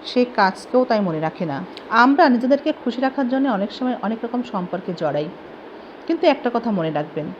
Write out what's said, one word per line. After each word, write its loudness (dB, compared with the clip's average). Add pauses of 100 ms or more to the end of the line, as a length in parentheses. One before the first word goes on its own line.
সেই 2 (100)
কাজকেও 2
তাই 2
মনে -2
রাখে -4
না। -4 (460)
আমরা 6 (100)
নিজেদেরকে 2 (120)
খুশি -4
রাখার 0
জন্য 2 (120)
অনেক -2
সময় -2
অনেক -2
রকম -4 (100)
সম্পর্কে -4
জড়াই, -2 (760)
কিন্তু -2 (100)
একটা -2
কথা -2 (100)
মনে 0
রাখবেন -6 (100)